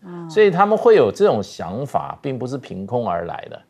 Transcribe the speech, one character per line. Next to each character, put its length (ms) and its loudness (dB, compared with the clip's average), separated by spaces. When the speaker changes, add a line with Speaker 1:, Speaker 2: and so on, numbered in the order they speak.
Speaker 1:
嗯。 260 -14
Speaker 2:
所 140 4
以 80 6
他 140 2
们 120 0
会 200 6
有 120 6
这 160 0
种 160 2
想 440 -8
法， 360 -6
并 160 -6
不 80 -6
是 120 -6
凭 280 -10
空 220 -4
而 160 -2
来 260 -10
的， 80 -16